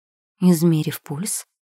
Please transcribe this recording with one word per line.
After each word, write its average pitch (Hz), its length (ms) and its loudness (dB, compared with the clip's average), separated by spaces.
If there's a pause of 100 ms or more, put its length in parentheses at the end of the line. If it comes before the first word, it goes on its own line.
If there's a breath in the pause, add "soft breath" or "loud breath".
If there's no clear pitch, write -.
(380)
Измерив 165 640 2
пульс, - 420 -10 (180)